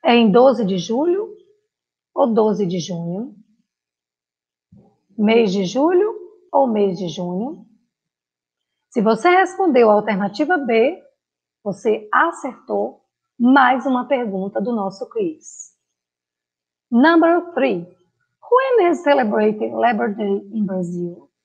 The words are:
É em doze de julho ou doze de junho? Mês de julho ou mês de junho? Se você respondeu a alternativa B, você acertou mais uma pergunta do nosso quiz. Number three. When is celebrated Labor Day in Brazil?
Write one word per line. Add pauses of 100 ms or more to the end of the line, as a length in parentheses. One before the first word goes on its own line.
É
em
doze
de
julho (800)
ou
doze
de
junho? (1800)
Mês
de
julho (380)
ou
mês
de
junho? (1200)
Se
você
respondeu
a
alternativa
B, (600)
você
acertou (380)
mais
uma
pergunta
do
nosso
quiz. (1160)
Number
three. (640)
When
is
celebrated
Labor
Day
in
Brazil? (140)